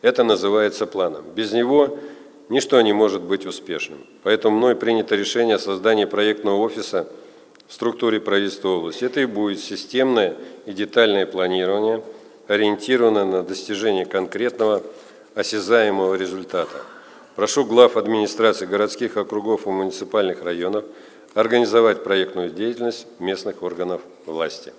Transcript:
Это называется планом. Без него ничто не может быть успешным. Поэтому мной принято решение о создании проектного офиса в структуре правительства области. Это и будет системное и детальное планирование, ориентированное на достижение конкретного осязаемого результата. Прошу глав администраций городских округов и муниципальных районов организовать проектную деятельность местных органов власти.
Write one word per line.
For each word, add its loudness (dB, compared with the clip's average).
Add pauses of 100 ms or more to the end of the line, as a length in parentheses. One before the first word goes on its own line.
Это 4
называется 2
планом. -4 (100)
Без -4
него 2 (520)
ничто 2
не 4
может 2
быть -4
успешным. -10 (240)
Поэтому 2
мной 4
принято 0
решение 2
о 0
создании 2
проектного 0
офиса -2 (600)
в -20
структуре -2
правительства -2
области. -2
Это -2
и 2
будет -4
системное 0 (300)
и -12
детальное 2
планирование, -2 (440)
ориентированное 2
на 0
достижение -2
конкретного -2 (540)
осязаемого 2
результата. -6 (580)
Прошу 0
глав 6
администраций 2
городских -2
округов -2
и -6
муниципальных -2
районов -4 (520)
организовать 4
проектную -2
деятельность -6 (140)
местных -6
органов -6 (240)
власти. -8